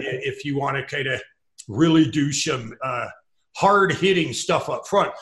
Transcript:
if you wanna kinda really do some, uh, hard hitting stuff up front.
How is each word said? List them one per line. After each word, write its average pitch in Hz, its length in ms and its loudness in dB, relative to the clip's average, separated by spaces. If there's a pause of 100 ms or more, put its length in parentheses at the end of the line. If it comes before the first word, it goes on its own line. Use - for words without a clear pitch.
if 135 440 -6
you 143 120 -4
wanna 139 280 -2
kinda 135 360 -4 (480)
really 160 400 4
do 143 240 0
some, 127 500 -4
uh, 123 240 -4 (500)
hard 196 360 4
hitting 165 400 2
stuff - 360 -2
up 127 180 -6
front. 196 360 2